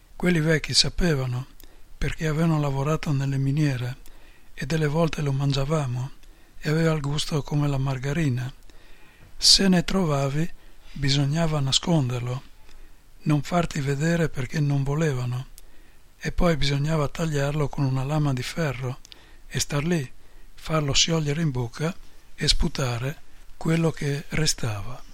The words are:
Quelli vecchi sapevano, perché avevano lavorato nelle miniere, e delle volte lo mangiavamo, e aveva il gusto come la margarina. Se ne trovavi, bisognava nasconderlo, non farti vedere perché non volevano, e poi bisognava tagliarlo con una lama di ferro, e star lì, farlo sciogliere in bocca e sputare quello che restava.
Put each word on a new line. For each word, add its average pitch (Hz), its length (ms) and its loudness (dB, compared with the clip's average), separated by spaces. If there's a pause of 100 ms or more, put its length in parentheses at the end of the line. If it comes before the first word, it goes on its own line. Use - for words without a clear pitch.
(160)
Quelli 175 240 2
vecchi 151 340 2
sapevano, 131 720 2 (500)
perché - 300 -4
avevano 156 320 2
lavorato 147 540 0
nelle 135 260 0
miniere, 135 680 0 (480)
e 147 120 -8
delle 156 220 2
volte 160 340 2
lo 139 100 0
mangiavamo, 139 800 0 (480)
e - 100 -4
aveva 160 240 4
il 156 80 0
gusto 147 420 -2
come 147 260 0
la 139 100 2
margarina. 135 760 0 (840)
Se - 320 6
ne 180 160 6
trovavi, 147 680 2 (420)
bisognava 147 680 2
nasconderlo, 131 840 0 (800)
non 151 200 2
farti 170 380 0
vedere 147 480 0
perché 135 300 -4
non 143 240 2
volevano, 131 640 -2 (720)
e 156 140 -4
poi 170 240 6
bisognava 143 500 2
tagliarlo 147 640 0
con 143 160 -2
una 131 180 0
lama 147 300 2
di 123 100 -2
ferro, 131 560 -4 (480)
e - 140 -4
star 143 240 0
lì, 165 260 0 (440)
farlo 151 380 0
sciogliere 160 480 2
in 156 120 2
bocca 123 420 -4 (400)
e 151 140 -2
sputare 131 760 0 (340)
quello 165 340 0
che 143 400 -4
restava. 110 680 -2 (140)